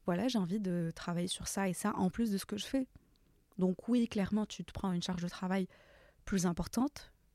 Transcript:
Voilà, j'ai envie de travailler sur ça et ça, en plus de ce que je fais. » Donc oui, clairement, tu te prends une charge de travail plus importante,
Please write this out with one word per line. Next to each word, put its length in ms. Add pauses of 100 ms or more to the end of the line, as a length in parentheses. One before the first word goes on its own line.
Voilà, 220
j'ai 100
envie 220
de 360
travailler 320
sur 200
ça 200
et 60
ça, 220
en 140
plus 220
de 60
ce 80
que 120
je 80
fais. » 220 (720)
Donc 320
oui, 180
clairement, 380
tu 180
te 80
prends 200
une 100
charge 220
de 40
travail 400 (580)
plus 200
importante, 680 (240)